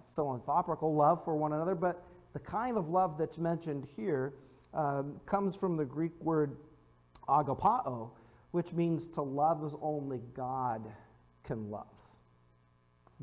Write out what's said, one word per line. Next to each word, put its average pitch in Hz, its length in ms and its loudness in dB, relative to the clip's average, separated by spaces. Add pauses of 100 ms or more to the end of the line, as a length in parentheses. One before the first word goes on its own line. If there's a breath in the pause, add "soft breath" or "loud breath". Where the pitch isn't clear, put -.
(160)
philanthropical 156 760 0
love 151 300 6
for 165 120 -2
one 151 180 0
another. 165 220 0
But 165 280 -2 (300 loud breath)
the 147 60 -8
kind 226 380 -2
of 160 120 0
love 175 280 2
that's 156 220 -2
mentioned 160 560 -2
here, 143 380 0 (400 loud breath)
um, 143 520 -2
comes 196 300 0
from 175 220 0
the 151 80 0
Greek 151 260 -2 (100)
word 151 360 2 (720)
agapao, 135 840 2 (400 loud breath)
which 170 220 -2
means 165 340 0
to - 160 -4
love 151 400 2
as 151 180 -6
only 139 400 -4 (140)
God 127 560 -2 (520 loud breath)
can 110 280 -6
love. 104 160 -8 (1400)